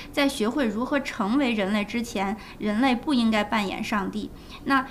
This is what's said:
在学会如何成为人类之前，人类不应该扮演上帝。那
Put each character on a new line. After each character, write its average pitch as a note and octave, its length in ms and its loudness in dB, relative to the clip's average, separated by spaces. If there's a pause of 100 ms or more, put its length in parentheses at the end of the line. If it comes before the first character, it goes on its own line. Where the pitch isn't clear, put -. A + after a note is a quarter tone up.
(120)
在 C#4 160 4
学 A3+ 200 0
会 C4+ 180 2
如 A3 180 0
何 C#4 160 0
成 A3 380 0
为 B3+ 140 2
人 G3+ 200 0
类 G#3+ 120 2
之 A3+ 180 -4
前， G3+ 340 -2 (220)
人 G#3 220 0
类 C4 140 4
不 C4+ 200 0
应 A#3 160 4
该 G#3+ 120 4
扮 G#3 240 0
演 F#3+ 160 -4
上 G3+ 280 -2
帝。 G#3 200 -6 (340)
那 C4+ 260 2